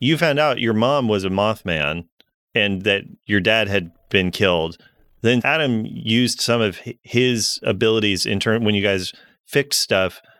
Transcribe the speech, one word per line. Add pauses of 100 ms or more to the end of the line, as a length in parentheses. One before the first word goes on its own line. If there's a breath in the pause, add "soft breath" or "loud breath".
You
found
out
your
mom
was
a
Mothman (480)
and
that (240)
your
dad
had (160)
been
killed. (420 soft breath)
Then
Adam
used
some
of
hi-,
his
abilities
in
turn
when
you
guys (340 soft breath)
fixed
stuff (180 soft breath)